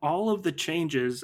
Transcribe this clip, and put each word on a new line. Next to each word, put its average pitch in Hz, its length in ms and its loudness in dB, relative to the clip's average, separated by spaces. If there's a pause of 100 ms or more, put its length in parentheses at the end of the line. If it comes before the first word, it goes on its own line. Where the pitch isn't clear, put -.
all 180 280 2
of 208 120 0
the 170 80 2
changes 139 720 0